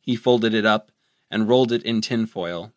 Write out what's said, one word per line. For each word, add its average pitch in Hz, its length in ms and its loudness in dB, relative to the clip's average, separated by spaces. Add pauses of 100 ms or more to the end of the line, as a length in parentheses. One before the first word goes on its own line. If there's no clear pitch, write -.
He 120 160 -4
folded 113 380 2
it 107 100 0
up 107 280 0 (380)
and 107 180 -2
rolled 123 240 4
it 117 100 -2
in 113 180 -2
tinfoil 104 760 -6